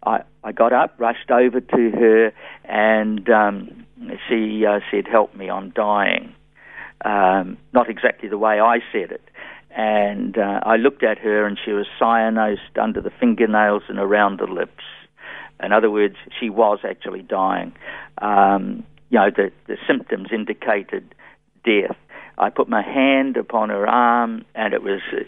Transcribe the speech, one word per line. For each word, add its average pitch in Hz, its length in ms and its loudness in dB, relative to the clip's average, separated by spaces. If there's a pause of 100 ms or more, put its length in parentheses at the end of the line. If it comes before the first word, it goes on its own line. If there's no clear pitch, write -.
I, 107 160 0 (220)
I 110 80 -10
got 117 220 2
up, 127 240 0
rushed 117 320 -4
over 123 320 4
to 120 300 0
her, 110 400 4 (340)
and, 107 640 0
um, 104 560 0 (420)
she, 107 380 -2
uh, 104 140 2 (100)
said, 101 180 -4
"Help 110 280 2
me, 98 140 -12
I'm 95 220 -8
dying." 104 640 -2 (720)
Um, 95 520 0 (160)
not 123 160 2
exactly 113 400 -4
the 104 80 -4
way 107 220 0
I 117 200 4 (120)
said 101 200 -6
it. - 100 -14 (480)
And, 104 680 -2
uh, 101 260 -2
I 110 140 2
looked 127 260 0
at 110 160 0
her, 107 260 0
and 101 180 -4
she 113 80 -6
was 101 140 -2 (140)
cyanosed 110 840 0
under 110 180 -2
the 101 120 -8
fingernails 107 760 2
and 101 100 -8
around 101 400 2
the 101 80 -4
lips. 90 360 -8 (800)
In 101 80 -2
other 110 200 4
words, 104 240 0 (240)
she 117 100 -4
was 104 340 2
actually 95 380 -10
dying. 95 520 -2 (460)
Um, 101 640 2 (260)
you 117 100 4
know, 101 100 6
the, 98 220 0 (160)
the - 100 -8 (100)
symptoms 104 440 -4
indicated 104 840 -6 (500)
death. 104 320 0 (440)
I 101 100 2
put 131 180 -2
my 110 140 0
hand 135 560 0
upon 107 320 -2
her 104 180 -2
arm, 117 580 2 (100)
and 110 180 -4
it 104 80 -2
was 98 200 -4 (260)